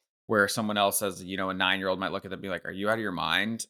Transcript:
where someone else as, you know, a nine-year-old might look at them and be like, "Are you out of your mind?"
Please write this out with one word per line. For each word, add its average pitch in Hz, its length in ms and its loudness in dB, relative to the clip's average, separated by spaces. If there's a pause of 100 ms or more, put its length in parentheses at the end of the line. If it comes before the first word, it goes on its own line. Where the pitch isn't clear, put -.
(260)
where 104 220 6
someone 107 280 -2
else 101 260 4
as, 95 220 -4
you 92 120 -6
know, 95 140 -2
a 92 40 -4
nine-year-old 95 440 2
might 92 140 -2
look 95 120 -4
at 95 60 -12
them 92 80 -8
and 87 40 -12
be 98 80 -6
like, 85 160 -6
"Are - 40 -6
you 98 200 -2
out 113 40 4
of 113 60 0
your 107 120 -2
mind?" 87 580 0